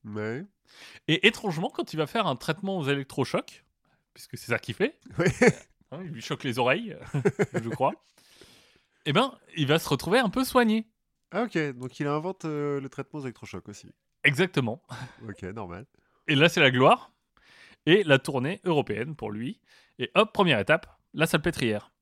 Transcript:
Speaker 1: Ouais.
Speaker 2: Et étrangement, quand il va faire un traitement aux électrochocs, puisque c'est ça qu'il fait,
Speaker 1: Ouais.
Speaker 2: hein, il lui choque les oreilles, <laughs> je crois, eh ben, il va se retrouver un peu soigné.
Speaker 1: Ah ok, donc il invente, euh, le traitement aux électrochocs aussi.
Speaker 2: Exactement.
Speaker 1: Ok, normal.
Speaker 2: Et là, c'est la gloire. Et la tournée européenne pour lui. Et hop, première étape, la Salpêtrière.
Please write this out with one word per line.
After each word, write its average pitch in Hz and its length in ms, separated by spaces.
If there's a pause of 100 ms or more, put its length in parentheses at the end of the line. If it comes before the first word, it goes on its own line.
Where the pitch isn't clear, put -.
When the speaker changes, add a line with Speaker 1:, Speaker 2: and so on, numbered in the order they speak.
Speaker 1:
Ouais. 107 400 (640)
Speaker 2:
Et 160 180
étrangement, 202 440
quand - 220
il 156 40
va 156 100
faire 214 200
un 143 100
traitement 190 420
aux 139 100
électrochocs, - 760 (500)
puisque - 220
c'est - 140
ça 117 80
qu'il - 160
fait, - 240 (200)
Speaker 1:
Ouais. 175 140 (600)
Speaker 2:
hein, 147 120
il 170 60
lui 113 120
choque - 220
les 123 140
oreilles, 151 380 (160)
<laughs> - 420
je 117 140
crois, 131 240 (1120)
eh 151 80
ben, 247 200 (240)
il 147 100
va 147 140
se - 80
retrouver 170 320
un 233 80
peu 254 160
soigné. 226 420 (460)
Speaker 1:
Ah 196 100
ok, 208 160 (180)
donc 123 220
il 151 80
invente, 156 380
euh, 147 360
le 135 80
traitement 139 300
aux 147 60
électrochocs 104 440
aussi. - 200 (340)
Speaker 2:
Exactement. 143 580 (480)
Speaker 1:
Ok, 101 140
normal. 95 440 (420)
Speaker 2:
Et 151 80
là, 156 120
c'est 170 120
la 139 100
gloire. 135 400 (760)
Et 190 180
la 139 160
tournée 139 440
européenne 139 520
pour 107 160
lui. 120 280 (380)
Et 123 160
hop, 214 180
première 160 280
étape, - 260 (280)
la 151 120
Salpêtrière. 139 640 (120)